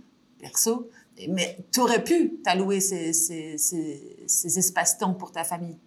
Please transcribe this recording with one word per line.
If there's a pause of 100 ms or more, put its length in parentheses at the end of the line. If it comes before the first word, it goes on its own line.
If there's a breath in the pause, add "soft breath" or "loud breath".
(380)
perso. (300 loud breath)
Et,
mais (140)
t'aurais
pu
t'allouer
ces,
ces,
ces, (100)
ces
espaces-temps
pour
ta
famille. (100)